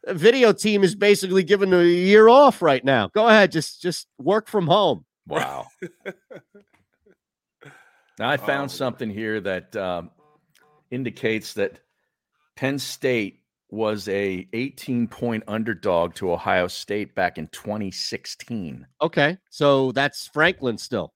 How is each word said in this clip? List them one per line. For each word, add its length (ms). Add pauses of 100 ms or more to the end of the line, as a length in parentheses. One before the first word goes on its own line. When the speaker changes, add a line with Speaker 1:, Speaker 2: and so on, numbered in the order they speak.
Speaker 1:
The 100
video 380
team 320
is 100
basically 480
given 320
a 80
year 460
off 340
right 220
now. 240
Go 180
ahead, 240
just, 320
just 240 (100)
work 320
from 200
home. 360 (220)
Speaker 2:
Wow. 400 (160)
<laughs> 240 (2000)
Now, 120
I 80
found 320
Speaker 3:
Oh. 40
Speaker 2:
something 360
here 320
that, 340
um, 340 (800)
indicates 640
that 260 (720)
Penn 240
State 640 (260)
was 400
a 460
eighteen 540
point 380
underdog 680
to 180
Ohio 360
State 460
back 220
in 120
twenty 420
sixteen. 960 (160)
Speaker 1:
Okay, 340 (140)
so 420
that's 360
Franklin 500
still. 380